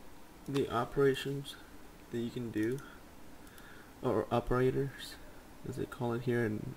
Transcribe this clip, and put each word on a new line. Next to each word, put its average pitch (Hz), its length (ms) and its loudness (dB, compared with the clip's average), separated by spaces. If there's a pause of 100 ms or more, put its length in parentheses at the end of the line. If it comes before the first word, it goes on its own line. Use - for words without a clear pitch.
(480)
the 139 200 4
operations 139 840 4 (560)
that 120 80 -2
you 117 120 0
can 120 200 -4
do, 110 300 2 (1200)
or 110 300 4
operators, 131 840 4 (520)
as 127 100 -4
they - 100 -2
call 120 260 0
it 120 100 0
here 120 220 4
in 107 320 0